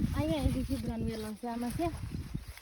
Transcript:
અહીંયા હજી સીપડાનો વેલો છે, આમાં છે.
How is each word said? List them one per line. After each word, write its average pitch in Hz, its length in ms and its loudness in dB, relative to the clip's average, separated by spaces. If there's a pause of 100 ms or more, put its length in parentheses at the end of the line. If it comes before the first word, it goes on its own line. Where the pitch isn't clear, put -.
(160)
અહીંયા 294 280 4
હજી 254 180 4
સીપડાનો 233 420 0
વેલો 214 280 -2
છે, 240 160 -6
આમાં 240 220 -2
છે. 320 200 2 (720)